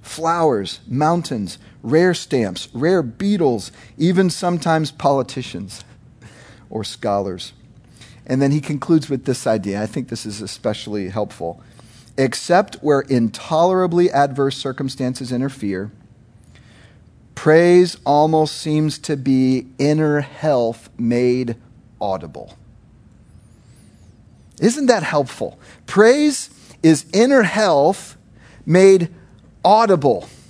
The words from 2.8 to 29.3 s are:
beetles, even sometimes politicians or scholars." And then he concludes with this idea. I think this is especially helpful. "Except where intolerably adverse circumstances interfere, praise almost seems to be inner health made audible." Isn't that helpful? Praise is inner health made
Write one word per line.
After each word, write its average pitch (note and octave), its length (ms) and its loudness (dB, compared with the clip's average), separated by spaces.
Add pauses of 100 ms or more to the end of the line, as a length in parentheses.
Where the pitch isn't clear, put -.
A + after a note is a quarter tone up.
beetles, C#3 720 -2 (240)
even F3+ 340 2
sometimes D#3+ 600 -2
politicians B2 960 -4 (840)
or G2+ 160 -8
scholars." G2 680 -6 (760)
And C3 160 0
then C#3 80 2
he D3 100 0
concludes D3 480 0
with C3 160 -6
this - 220 -4
idea. G2+ 340 -2
I G#2+ 60 -4
think A#2+ 220 -8
this - 180 -10
is G#2+ 160 -12
especially G#2 680 -8
helpful. G2 520 -8 (560)
"Except F3+ 600 0
where C#3+ 260 0
intolerably E3+ 1080 0
adverse C#3 460 0
circumstances C3 720 -8
interfere, G#2+ 600 -6 (1400)
praise F3 680 4
almost D#3 520 2
seems D#3 420 -2
to - 180 -6
be C3 500 0 (120)
inner D3+ 420 0
health C3 680 -2 (100)
made A#2+ 580 0 (440)
audible." E2+ 560 -10 (2000)
Isn't B3+ 280 0
that A3+ 160 2
helpful? C#3 560 -6 (280)
Praise C4 640 2 (320)
is D#3+ 300 4
inner B3 300 4
health F3 760 0 (480)
made F#3 460 6 (540)